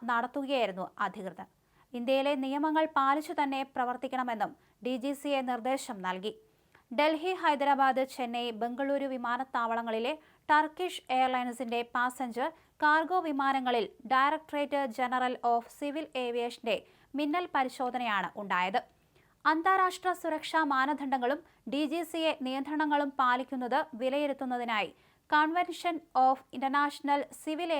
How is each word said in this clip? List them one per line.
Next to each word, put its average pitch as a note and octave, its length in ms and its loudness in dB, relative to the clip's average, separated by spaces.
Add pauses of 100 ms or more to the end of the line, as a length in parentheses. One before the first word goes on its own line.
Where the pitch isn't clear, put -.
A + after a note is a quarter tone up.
(120)
നടത്തുകയായിരുന്നു A#3+ 760 -2 (200)
അധികൃതർ. F#3 400 -10 (460)
ഇന്ത്യയിലെ C4+ 420 2 (100)
നിയമങ്ങൾ D4+ 420 2 (100)
പാലിച്ചു C#4+ 440 2
തന്നെ C4+ 220 -2 (120)
പ്രവർത്തിക്കണമെന്നും B3 800 -4 (320)
ഡി B3+ 180 -2
ജി C#4 180 -2
സി D4 80 -6 (100)
എ - 20 0
നിർദ്ദേശം B3 640 -4
നൽകി. F#3 260 -6 (640)
ഡൽഹി, D#4+ 420 2
ഹൈദരാബാദ്, C4+ 600 4 (100)
ചെന്നൈ, A#3+ 340 -4 (140)
ബംഗളൂരു C#4 520 0
വിമാനത്താവളങ്ങളിലെ A#3 1000 -2 (360)
ടർക്കിഷ് D#4 540 2 (120)
എയർലൈൻസിന്റെ B3 640 0 (160)
പാസഞ്ചർ, B3 540 -2 (340)
കാർഗോ D#4+ 420 4
വിമാനങ്ങളിൽ C4+ 600 0 (260)
Directorate C#4+ 640 2 (220)
General B3+ 360 0 (160)
of A#3 140 2 (160)
Civil D4 260 -4 (160)
Aviation-ന്റെ A#3+ 540 -2 (420)
മിന്നൽ D4+ 280 0 (100)
പരിശോധനയാണ് B3 760 -2 (120)
ഉണ്ടായത്. F#3+ 380 0 (720)
അന്താരാഷ്ട്ര F#4 580 2 (120)
സുരക്ഷാ D#4+ 400 0 (100)
മാനദണ്ഡങ്ങളും C4 680 0 (340)
ഡി D4 180 2
ജി E4+ 100 0 (100)
സി E4 180 -2
എ - 20 4 (160)
നിയന്ത്രണങ്ങളും C#4+ 720 0
പാലിക്കുന്നത് B3+ 600 0 (220)
വിലയിരുത്തുന്നതിനായി B3+ 880 -2 (460)
Convention E4+ 600 2 (300)
of C4 100 6 (220)
International C#4+ 640 0 (220)
Civil E4 360 -4